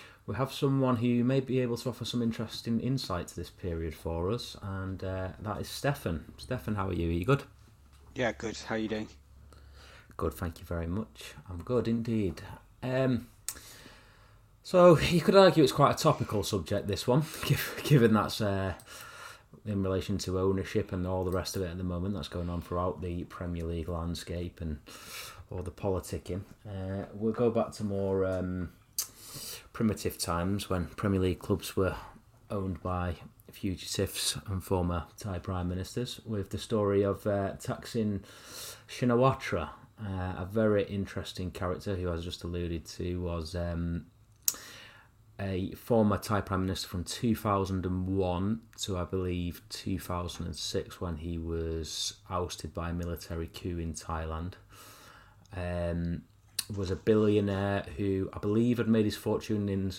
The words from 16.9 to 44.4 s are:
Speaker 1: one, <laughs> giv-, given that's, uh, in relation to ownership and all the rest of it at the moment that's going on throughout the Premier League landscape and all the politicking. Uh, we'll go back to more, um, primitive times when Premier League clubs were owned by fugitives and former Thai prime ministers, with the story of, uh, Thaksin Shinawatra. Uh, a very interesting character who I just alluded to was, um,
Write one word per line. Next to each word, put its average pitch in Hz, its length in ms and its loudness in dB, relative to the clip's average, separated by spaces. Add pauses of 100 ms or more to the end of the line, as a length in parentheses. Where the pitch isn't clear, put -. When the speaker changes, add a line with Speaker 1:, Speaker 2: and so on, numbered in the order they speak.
Speaker 1:
one, 147 280 4
<laughs> - 120 -6
giv-, - 380 0
given 117 300 8
that's, 101 260 2
uh, 98 360 0 (880)
in 104 160 0
relation 95 360 0
to 92 200 -2
ownership 95 540 0
and 90 160 -2
all 92 160 0
the 90 80 0
rest 87 240 -2
of 98 60 -2
it 87 80 -2
at 85 80 -6
the 92 80 -4
moment 90 280 -2
that's 82 140 -6
going 87 220 -4
on 87 100 -2
throughout 87 420 -2
the 87 240 -4
Premier 87 380 -6
League 82 240 -4
landscape 87 720 -6
and 78 180 -4 (720)
all 90 140 -8
the 87 80 -6
politicking. 90 720 -4 (260)
Uh, 95 460 -6
we'll 110 180 0
go 120 180 4
back 113 220 2
to 107 140 -6
more, 98 400 2
um, 92 480 -2 (1000)
primitive - 460 0
times 90 520 0
when 90 180 2
Premier 98 340 2
League 90 180 2
clubs - 380 -2
were 92 180 2 (540)
owned 95 340 -4
by 90 320 0 (380)
fugitives - 840 -2 (100)
and 92 140 -2
former 87 440 0 (120)
Thai 92 220 -6
prime 90 300 -2
ministers, 95 560 -6
with 101 240 -4
the 101 80 -6
story 101 440 2
of, 98 240 0
uh, 101 320 0
Thaksin 107 640 -4 (680)
Shinawatra. 120 800 2 (280)
Uh, 92 420 -4
a 90 120 -4
very 107 320 4
interesting 95 680 -4
character 95 440 -2
who 90 160 -2
I 82 60 -2
just 85 260 -8
alluded 85 400 -4 (140)
to 90 240 -2
was, 85 340 -4
um, 85 520 -2 (1300)